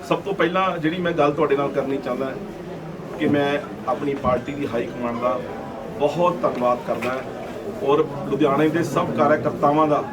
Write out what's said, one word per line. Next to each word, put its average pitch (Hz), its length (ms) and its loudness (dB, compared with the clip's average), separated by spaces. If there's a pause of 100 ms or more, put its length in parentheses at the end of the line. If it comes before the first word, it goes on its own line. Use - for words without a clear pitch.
ਸਭ 165 100 2
ਤੋਂ 196 160 -4
ਪਹਿਲਾਂ 180 440 2
ਜਿਹੜੀ 160 200 0
ਮੈਂ 170 140 0
ਗੱਲ 147 200 4
ਤੁਹਾਡੇ 139 240 4
ਨਾਲ 139 120 0
ਕਰਨੀ 135 360 -2
ਚਾਹੁੰਦਾ 131 280 -2 (840)
ਕਿ 156 80 0
ਮੈਂ 143 320 2 (300)
ਆਪਣੀ 139 260 -2
ਪਾਰਟੀ 151 380 0
ਦੀ 143 220 -4
ਹਾਈ 120 120 0
ਕਮਾਂਡ 120 340 -4
ਦਾ 123 200 2 (580)
ਬਹੁਤ 156 440 2
ਧੰਨਵਾਦ 123 440 2
ਕਰਦਾ 123 340 -2 (600)
ਔਰ 147 240 4 (240)
ਲੁਧਿਆਣੇ 143 380 4
ਦੇ 165 140 0
ਸਭ - 340 0
ਕਾਰਜਕਰਤਾਵਾਂ 147 720 4
ਦਾ 127 240 2